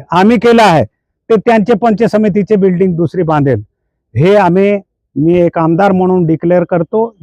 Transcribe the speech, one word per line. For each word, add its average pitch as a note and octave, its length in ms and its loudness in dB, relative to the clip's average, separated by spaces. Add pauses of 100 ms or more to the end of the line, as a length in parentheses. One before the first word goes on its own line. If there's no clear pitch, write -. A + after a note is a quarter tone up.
(120)
आम्ही G3+ 260 2
केलं A#3 260 2
आहे, D#3+ 220 2 (440)
ते A3+ 60 0
त्यांचे A3+ 380 0
पंचायत A3 360 0
समितीचे G#3 460 0
बिल्डिंग F#3 400 0
दुसरी E3+ 280 -4
बांधेल. C#3+ 380 0 (540)
हे F3 200 2
आम्ही, G3 440 2 (360)
मी E3 240 0
एक E3+ 180 0
आमदार E3+ 340 0
म्हणून F#3 340 0
डिक्लेअर E3+ 380 0
करतो. G#3+ 600 -4